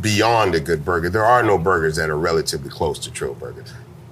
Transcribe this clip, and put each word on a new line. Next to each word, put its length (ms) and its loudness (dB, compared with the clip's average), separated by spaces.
beyond 540 2
a 40 0
good 260 -2
burger. 240 -2
There 160 2
are 160 6
no 160 4
burgers 380 0
that 140 -2
are 80 -2
relatively 520 -2
close 300 -4
to 120 -12
Trill 220 -8
burgers. 380 -14